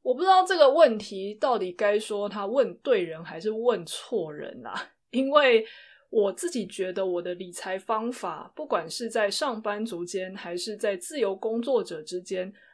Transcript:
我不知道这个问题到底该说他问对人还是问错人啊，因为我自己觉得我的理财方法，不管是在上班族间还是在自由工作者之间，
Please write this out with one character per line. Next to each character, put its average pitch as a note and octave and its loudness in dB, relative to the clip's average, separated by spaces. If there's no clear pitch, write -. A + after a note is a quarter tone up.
我 B3+ 0
不 B3+ 0
知 F#4 4
道 F#4 8
这 F#4 2
个 C#4+ 10
问 C#4 8
题 G3+ -8
到 B3 2
底 F#3 -4
该 G#3 2
说 G#3 -4
他 G3+ -6
问 A3 2
对 A#3+ 2
人 D#3+ -8
还 E3 -12
是 G3+ -4
问 A3 0
错 D#3+ -6
人 - -12
啊， - -8
因 C4 0
为 B3+ 6
我 G3 2
自 F4 -6
己 A3+ -4
觉 F#3 -6
得 F#3+ -2
我 F3 -2
的 F3+ -8
理 F3+ -14
财 F#3+ -8
方 A3 -2
法， F3 -10
不 D#4 -8
管 E3+ -2
是 A3+ -8
在 G#3+ 0
上 A3+ -2
班 G#3+ -4
族 F3 -8
间 F#3 -8
还 F3+ -8
是 G#3 -6
在 G#3 -2
自 D4 -8
由 G3 0
工 A3 -4
作 B3 0
者 D#3+ -10
之 F3+ -10
间， F#3 -6